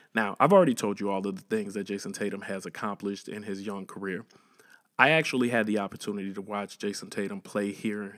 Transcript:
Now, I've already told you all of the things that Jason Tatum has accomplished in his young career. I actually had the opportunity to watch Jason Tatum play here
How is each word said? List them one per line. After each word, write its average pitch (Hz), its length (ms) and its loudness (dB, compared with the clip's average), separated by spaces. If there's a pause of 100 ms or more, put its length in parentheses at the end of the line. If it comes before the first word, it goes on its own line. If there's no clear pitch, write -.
(140)
Now, 104 240 0
I've 156 140 8
already 175 220 10
told 104 260 0
you 101 100 0
all 98 160 0
of 98 80 -2
the 95 80 -10
things 104 320 -4
that 101 80 -2
Jason 98 300 -6
Tatum 98 300 -4
has 95 220 -6
accomplished 101 640 -6
in 104 140 -8
his 98 240 -8
young 98 200 -6
career. 92 380 -6 (760)
I 135 100 8
actually 143 380 2
had 113 180 4
the 104 140 2
opportunity 98 520 -6
to 101 80 -10
watch 101 380 -6
Jason 98 320 -6
Tatum 98 300 -6
play 101 320 -2
here 104 460 -6